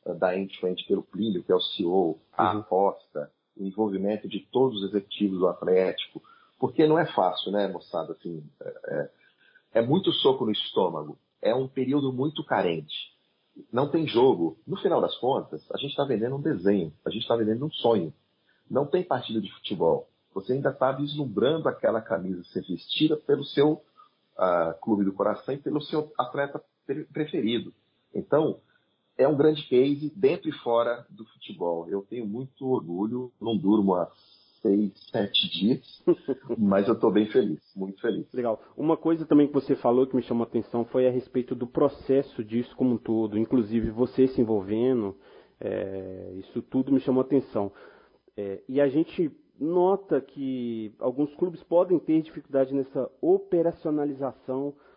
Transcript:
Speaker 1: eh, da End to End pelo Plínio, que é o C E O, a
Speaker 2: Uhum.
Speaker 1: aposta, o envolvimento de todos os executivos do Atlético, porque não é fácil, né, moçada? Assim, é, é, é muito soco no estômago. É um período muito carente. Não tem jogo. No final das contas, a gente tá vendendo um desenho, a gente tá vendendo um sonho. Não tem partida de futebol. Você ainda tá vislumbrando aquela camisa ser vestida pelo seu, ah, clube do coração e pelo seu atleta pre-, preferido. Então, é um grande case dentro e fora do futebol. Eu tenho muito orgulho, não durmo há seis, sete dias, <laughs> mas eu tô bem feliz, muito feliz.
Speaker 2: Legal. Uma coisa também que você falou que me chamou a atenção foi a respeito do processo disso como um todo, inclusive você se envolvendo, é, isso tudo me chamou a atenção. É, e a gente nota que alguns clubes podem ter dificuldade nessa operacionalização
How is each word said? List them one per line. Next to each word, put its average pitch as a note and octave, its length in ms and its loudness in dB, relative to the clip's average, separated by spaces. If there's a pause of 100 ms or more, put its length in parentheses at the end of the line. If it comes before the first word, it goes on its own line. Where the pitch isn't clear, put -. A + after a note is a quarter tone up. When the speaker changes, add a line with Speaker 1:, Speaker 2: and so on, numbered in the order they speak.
Speaker 1:
eh, F2 80 -6
da F2+ 240 -2
End G2 220 -6
to F#2 80 -2
End F2+ 180 -4
pelo G2 160 0
Plínio, G2 400 -4
que F2+ 100 -2
é F#2 40 4
o F2+ 60 2
C - 220 -4
E - 20 0
O, E2+ 340 2 (140)
a F2+ 200 2
Speaker 2:
Uhum. G#2 60 -4
Speaker 1:
aposta, F#2 720 -2 (240)
o - 80 -12
envolvimento G2+ 640 -4
de F#2+ 140 -8 (100)
todos B2 320 0
os G2 60 -4
executivos G2 500 -2
do F2+ 80 2
Atlético, F2+ 720 0 (380)
porque D#3 260 2
não D#3 140 4
é D#3+ 60 2
fácil, F#2+ 460 0
né, G2+ 180 2
moçada? E2 420 -8
Assim, E2 320 -12 (160)
é, - 500 -8 (640)
é, A2 60 2
é - 20 2
muito D#3 300 2
soco C3 340 2
no A2 60 0
estômago. D#2+ 680 -2 (240)
É A2 140 2
um C3 120 -2
período C3+ 440 -2
muito D3 320 -4
carente. F2 500 -2 (760)
Não C3+ 180 0
tem E3 160 0
jogo. G#2 640 2
No F#3 100 -6
final E3+ 240 2
das F2 160 -2
contas, A#2+ 540 -4
a - 60 -8
gente C#3 180 -6
tá C#3+ 80 -2
vendendo B2+ 320 -2
um C#3 60 -6
desenho, G2 520 0 (120)
a D#2+ 40 -2
gente G2 180 -6
tá A#2+ 80 2
vendendo A#2 300 0
um D#3+ 60 -6
sonho. G2+ 420 0 (560)
Não A#2+ 160 0
tem F#3 180 0
partida B2 380 -4
de - 100 -10
futebol. E2 560 0 (260)
Você G2 200 -4
ainda C#3 180 -2
tá C3 200 0
vislumbrando C#3+ 760 -2
aquela A2+ 340 0
camisa F2+ 440 -6
ser - 160 -8
vestida D3+ 560 -2
pelo D3 260 0
seu, D3 380 2 (560)
ah, F2 440 2
clube G2+ 220 0
do G2 100 -2
coração G#2 400 -2
e C3+ 40 -6
pelo D3 240 -4
seu D3+ 360 -4
atleta C#3 440 -4 (240)
pre-, C#3 200 -6
preferido. A#2+ 680 -4 (400)
Então, C#3+ 460 0 (580)
é C3 100 4
um D3+ 80 4
grande D3 320 4
case C#3+ 480 2
dentro C#3+ 340 0
e - 20 -8
fora A#2+ 580 0
do - 160 -20
futebol. E2+ 640 -6
Eu G2 120 -4
tenho A#2 240 -10
muito C3 420 -8
orgulho, A#2 640 -2 (100)
não A2+ 160 0
durmo G2 380 4
há F2 160 -2 (500)
seis, G#2 300 4 (200)
sete G2+ 380 0
dias, - 540 -2 (240)
<laughs> B2+ 300 -4
mas G2+ 300 4
eu A2+ 120 2
tô A#2+ 100 4
bem G#2 180 4
feliz, - 340 0 (140)
muito F#2+ 240 -8
feliz. G2 340 -4
Speaker 2:
Legal. A#2+ 280 -2 (160)
Uma D3+ 180 2
coisa D#3+ 300 0
também D3 220 6
que D3 60 -6
você C3+ 220 2
falou B2 320 4
que C3 80 -4
me B2 80 2
chamou A#2 200 -2
a A#2 40 -6
atenção A#2 380 -2
foi B2+ 220 2
a B2+ 40 2
respeito B2 440 -4
do B2 120 -6
processo C#3 760 0
disso A#2 320 -4
como B2 200 2
um - 20 -2
todo, A2 400 -2
inclusive A2+ 540 0
você B2+ 360 2
se C3 140 0
envolvendo, A2 760 0 (420)
é, F#2+ 760 -8
isso F#2+ 260 -10
tudo C3 300 -2
me C3+ 80 4
chamou C3 220 0
a B2+ 40 0
atenção. A2+ 460 0 (640)
É, G2 320 -8
e C3 120 -2
a C#3+ 80 6
gente D3+ 440 0 (280)
nota F3 600 2
que A#2+ 800 -6
alguns B2+ 360 -2
clubes F3 280 -4
podem F3+ 360 4
ter D#3+ 220 2
dificuldade C3+ 520 -2
nessa C3+ 360 -4 (120)
operacionalização D3 1500 0 (240)